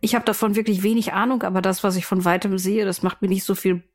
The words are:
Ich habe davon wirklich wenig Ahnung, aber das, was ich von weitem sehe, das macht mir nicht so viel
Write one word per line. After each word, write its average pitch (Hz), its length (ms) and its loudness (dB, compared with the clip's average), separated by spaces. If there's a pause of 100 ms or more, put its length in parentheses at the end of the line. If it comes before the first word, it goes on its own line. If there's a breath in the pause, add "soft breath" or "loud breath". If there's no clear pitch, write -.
Ich 220 120 0
habe 233 120 0
davon 208 320 0
wirklich 214 260 0
wenig 220 300 0
Ahnung, 233 300 0
aber 185 180 0
das, 190 240 0
was 190 100 2
ich 180 100 -2
von 185 200 0
weitem 185 320 0
sehe, 196 260 0
das 190 180 -2
macht - 200 -2
mir 196 80 0
nicht 190 160 0
so 196 100 0
viel 185 260 0 (140)